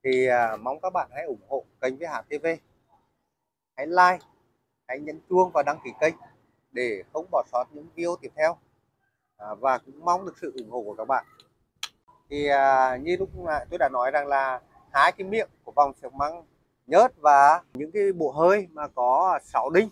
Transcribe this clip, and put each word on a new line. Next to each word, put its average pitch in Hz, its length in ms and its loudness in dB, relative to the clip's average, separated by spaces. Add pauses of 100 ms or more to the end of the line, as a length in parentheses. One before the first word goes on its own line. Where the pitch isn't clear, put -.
thì, 127 240 0
à, 117 300 0
mong 127 240 -10
các 185 120 -6
bạn 170 200 -6
hãy 147 100 -12
ủng 127 260 -10
hộ 131 140 -6 (180)
kênh 131 160 -6
V 151 40 -14
H 156 140 -10 (140)
T 147 140 -8
V. 165 40 -2 (1300)
Hãy 143 120 -8
like, 180 380 4 (640)
hãy 131 120 -10
nhấn - 300 -14
chuông 180 240 2
và 147 100 2
đăng 143 200 -4
ký 123 60 -12 (100)
kênh 160 140 2 (580)
để 117 320 -6 (100)
không 160 180 -8
bỏ 147 200 0
sót 127 200 -4
những 151 240 -20
video 170 260 -6
tiếp 127 140 -16
theo. 160 220 -2 (800)
À, 104 100 -16 (120)
và 127 180 0
cũng 139 280 -16
mong 180 200 -2
được 170 160 -12
sự 143 180 -12
ủng 107 120 -16
hộ 123 100 -8
của 104 120 -12
các 107 120 -10
bạn. 127 200 -2 (1040)
Thì, 147 180 -4
à, 135 500 2
như 165 220 -4
lúc 190 160 -6
nãy 156 340 -6
tôi 175 80 -10
đã 151 120 0
nói 131 220 -2
rằng 143 160 -4
là 135 340 -2 (300)
hai 147 200 4
cái 190 160 -10
miệng 214 220 -4 (140)
của 120 80 -18
vòng 143 300 2
xi 135 120 -16
măng 156 320 -6 (420)
nhớt 202 300 6
và 147 440 6 (120)
những 151 180 -8
cái 196 200 0
bộ 160 200 -2
hơi 180 400 2
mà 151 160 -10
có 143 560 0
sáu 127 260 -4
đinh 202 220 2